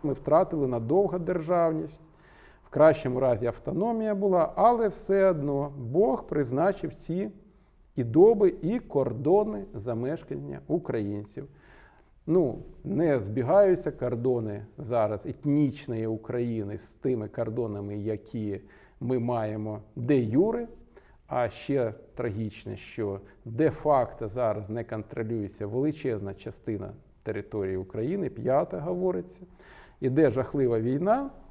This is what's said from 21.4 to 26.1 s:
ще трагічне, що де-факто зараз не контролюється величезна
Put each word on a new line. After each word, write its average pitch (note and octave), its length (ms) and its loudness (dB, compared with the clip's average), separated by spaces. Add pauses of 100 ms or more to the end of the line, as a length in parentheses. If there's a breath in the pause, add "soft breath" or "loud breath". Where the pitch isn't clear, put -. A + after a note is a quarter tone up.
ще B2 460 -2 (200)
трагічне, G#2+ 640 -8
що G2+ 440 -6 (240 loud breath)
де-факто C3+ 840 0
зараз G#2+ 420 -2
не A2+ 140 -6
контролюється A2 840 -6
величезна A#2 680 -4